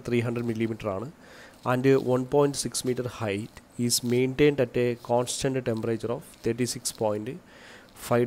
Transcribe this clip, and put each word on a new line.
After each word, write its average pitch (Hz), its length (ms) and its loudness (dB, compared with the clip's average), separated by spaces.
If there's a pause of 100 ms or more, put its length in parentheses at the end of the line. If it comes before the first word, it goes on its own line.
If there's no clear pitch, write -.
three 120 200 2
hundred 120 240 -4
millimeter 110 440 -2
ആണ്. 107 120 -6 (640)
And 127 140 0 (280)
one 127 100 2 (100)
point 143 300 4
six 120 100 -6 (140)
meter 123 180 -2 (160)
height 104 320 -4 (320)
is 120 100 2 (180)
maintained 135 520 4
at 120 100 -8 (100)
a 123 40 2 (220)
constant 123 440 0 (140)
temperature 113 460 -2
of 165 80 -10 (200)
thirty-six 120 500 -2 (100)
point 107 260 -2 (800)
five 120 200 4